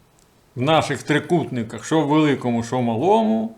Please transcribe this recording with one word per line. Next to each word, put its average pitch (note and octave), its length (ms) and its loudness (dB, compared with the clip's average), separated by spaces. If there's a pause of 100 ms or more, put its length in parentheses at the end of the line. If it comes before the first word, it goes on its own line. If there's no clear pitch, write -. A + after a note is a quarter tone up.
(560)
в A#2+ 60 -6
наших C#3+ 420 0
трикутниках, C3+ 800 -2
що D#3+ 160 2
в C#3+ 60 0
великому, C3 560 2
що B2+ 140 -4
в B2+ 40 0
малому, G#3+ 760 0